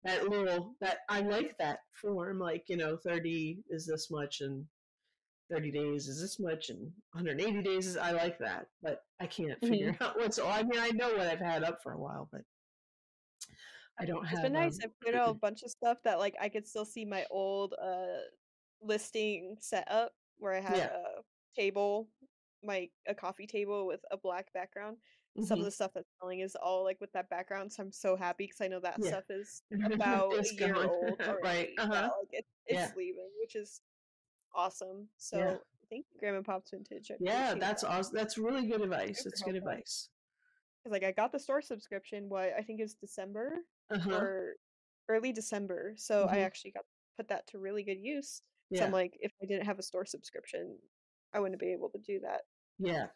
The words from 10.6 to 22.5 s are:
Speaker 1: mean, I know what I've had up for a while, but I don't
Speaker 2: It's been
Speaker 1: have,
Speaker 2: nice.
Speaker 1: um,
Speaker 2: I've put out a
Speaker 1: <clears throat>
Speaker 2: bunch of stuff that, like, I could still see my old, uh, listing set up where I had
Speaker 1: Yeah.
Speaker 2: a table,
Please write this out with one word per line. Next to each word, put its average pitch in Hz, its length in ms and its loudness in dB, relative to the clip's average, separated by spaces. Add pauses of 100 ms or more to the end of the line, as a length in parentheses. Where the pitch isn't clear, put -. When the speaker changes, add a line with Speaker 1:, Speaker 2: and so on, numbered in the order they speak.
Speaker 1:
mean, 240 160 2
I 233 100 2
know 233 220 2
what 196 160 4
I've 165 120 0
had 165 240 2
up 170 180 0
for - 100 -6
a - 60 -6
while, - 320 -6
but - 120 -10 (1600)
I 180 60 -2
don't 170 260 0
Speaker 2:
It's 170 120 0
been 269 120 4
Speaker 1:
have, 330 100 6
Speaker 2:
nice. 330 200 2
Speaker 1:
um, 220 60 -4
Speaker 2:
I've - 100 -20
put 233 140 0
out 240 160 6
a 220 40 0
Speaker 1:
<clears throat> 214 60 -8
Speaker 2:
bunch 214 220 0
of 240 80 -10
stuff 240 340 2
that, 196 140 6
like, 196 200 2
I 202 120 0
could 214 160 -4
still 214 180 -4
see 220 220 -8
my 196 240 -2
old, 196 520 0
uh, 180 360 -2 (640)
listing 214 800 -2
set - 300 -2
up 226 220 2 (240)
where 196 160 -2
I 190 80 0
had 190 160 2
Speaker 1:
Yeah. 170 120 4
Speaker 2:
a 175 340 -6 (320)
table, 202 540 2 (560)